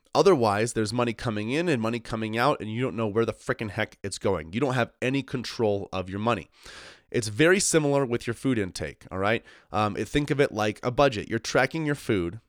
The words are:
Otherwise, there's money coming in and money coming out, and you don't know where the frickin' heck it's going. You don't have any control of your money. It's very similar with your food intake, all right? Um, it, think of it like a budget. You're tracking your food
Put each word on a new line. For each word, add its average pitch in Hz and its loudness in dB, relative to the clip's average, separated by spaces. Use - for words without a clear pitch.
Otherwise, 120 4
there's 110 -2
money 120 0
coming 107 -4
in 160 0
and 131 2
money 113 0
coming 110 -4
out, 131 2
and 107 -8
you 113 -2
don't 113 -2
know 113 0
where 110 2
the 113 -2
frickin' - -4
heck - -4
it's - -6
going. 85 -2
You 110 -2
don't 131 0
have 120 0
any 135 0
control 107 -2
of 92 -4
your 95 -6
money. 107 0
It's 110 -2
very 160 6
similar 143 2
with 117 -4
your 117 -4
food 131 0
intake, 90 -6
all 92 -6
right? 104 0
Um, 107 0
it, 110 -4
think 147 -2
of 139 0
it 139 4
like 107 -2
a 123 -2
budget. 120 2
You're 113 -2
tracking 139 0
your 147 -2
food 101 -2